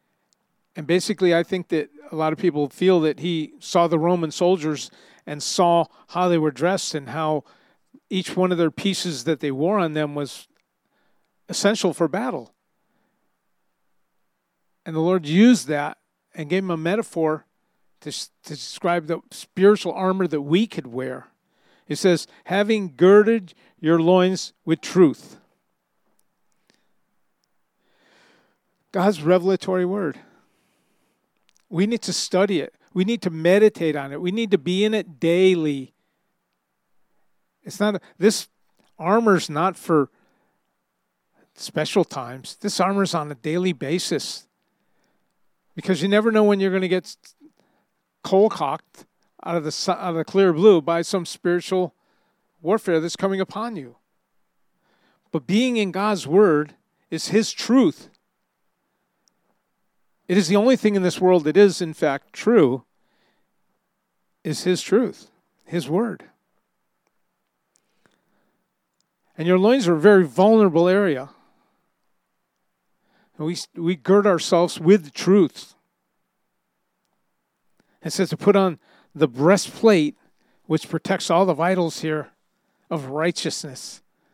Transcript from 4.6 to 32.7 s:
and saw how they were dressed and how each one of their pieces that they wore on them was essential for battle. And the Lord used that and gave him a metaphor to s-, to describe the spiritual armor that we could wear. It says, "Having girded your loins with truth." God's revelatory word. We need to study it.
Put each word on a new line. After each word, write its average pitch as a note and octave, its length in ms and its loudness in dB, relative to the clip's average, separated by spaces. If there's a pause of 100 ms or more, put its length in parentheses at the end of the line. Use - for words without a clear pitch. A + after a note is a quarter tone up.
and D3 160 -12
saw E3+ 440 2 (220)
how F3+ 200 -2
they F3 100 2
were D#3 120 0
dressed E3 440 -4
and C#3 160 -12
how D#3 340 -6 (680)
each F#3 260 -6
one F#3 160 0
of E3+ 60 0
their E3 120 2
pieces F3 540 -6
that D#3+ 160 -4
they D3 100 -4
wore D#3+ 280 -2
on D#3+ 160 -2
them D3+ 200 -4
was C#3+ 340 -10 (1000)
essential G3+ 460 -2
for E3 140 -2
battle. F3 460 -8 (2250)
And D#3+ 100 -12
the D#3 60 -2
Lord F3 240 0
used G3 440 4
that D3 280 -6 (380)
and D3+ 140 -10
gave F#3 140 -2
him F#3 80 -6
a E3 80 -4
metaphor D#3+ 680 -4 (560)
to - 80 -18
s-, - 220 -12 (120)
to D#3+ 120 -16
describe E3+ 520 -4
the D#3+ 140 -6 (100)
spiritual G3 600 0
armor F#3+ 340 -2
that D3+ 140 -4
we E3+ 260 0
could D3 200 -10
wear. B2+ 420 -10 (580)
It D3+ 100 -6
says, F3 300 0 (180)
"Having G3+ 520 -2
girded G3+ 580 4 (240)
your E3 220 2
loins F#3 540 2 (100)
with D#3+ 160 -2
truth." - 580 2 (3500)
God's F#3 300 0
revelatory F#3 640 0
word. F#3 360 -6 (1500)
We F#3 180 0
need A3+ 160 -4
to F#3 100 -6
study F#3+ 480 -2
it. - 140 -10 (180)